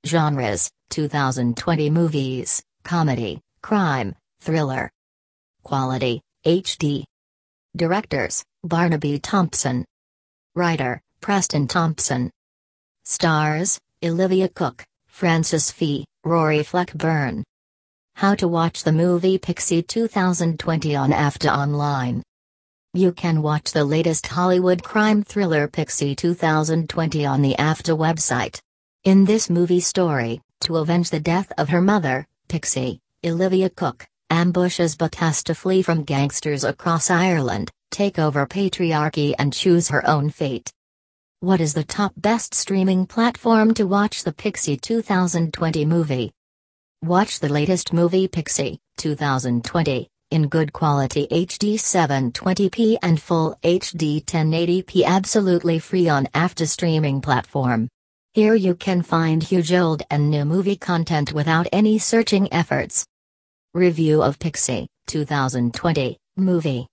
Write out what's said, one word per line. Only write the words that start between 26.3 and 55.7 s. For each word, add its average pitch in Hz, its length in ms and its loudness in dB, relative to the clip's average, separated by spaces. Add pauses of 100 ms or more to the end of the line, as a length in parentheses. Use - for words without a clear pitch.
thousand 160 560 0
twenty 156 380 -2
on 139 160 2
the 135 160 2
afta 156 400 0
website. 156 640 -2 (420)
In 190 220 6
this 214 260 2
movie 175 300 2
story, 139 600 -2 (200)
to 165 160 -2
avenge 170 340 0
the 175 80 -2
death 170 400 -2
of 147 120 -2
her 175 100 4
mother, 165 440 2 (220)
Pixie, 131 540 -4 (260)
Olivia 185 420 0
Cooke, - 380 -4 (240)
ambushes 175 640 2
but 160 220 -2
has 160 260 0
to 160 140 -4
flee 190 260 0
from 165 220 0
gangsters 139 580 -2
across 160 480 -2
Ireland, 160 580 0 (220)
take 202 300 -2
over 143 260 2
patriarchy 156 920 -2
and 135 120 0
choose 175 360 2
her 143 200 2
own 147 220 2
fate. 135 420 -6 (680)
What 185 200 2
is 156 140 0
the 160 80 -2
top 196 340 -4
best 220 380 -2
streaming 185 520 0
platform 226 680 2
to 208 140 0
watch 202 340 0
the 165 100 -4
Pixie - 440 -4
two 226 260 -2
thousand 175 500 0
twenty 160 320 -2
movie? 151 460 0 (720)
Watch 175 380 0
the 151 80 -2
latest 147 440 0
movie 175 360 2
Pixie, - 500 -4 (180)
two 151 200 -4
thousand 127 480 -2
twenty, 151 440 -2 (220)
in 156 180 2
good 156 240 0
quality 143 580 0
H 175 280 -2
D 208 180 0
seven 139 560 0
twenty 190 360 0
P 226 340 2
and 165 180 2
full 160 420 0
H 175 300 0
D 156 280 -2
ten 156 320 -2
eighty 170 300 0
P - 220 2
absolutely 180 760 2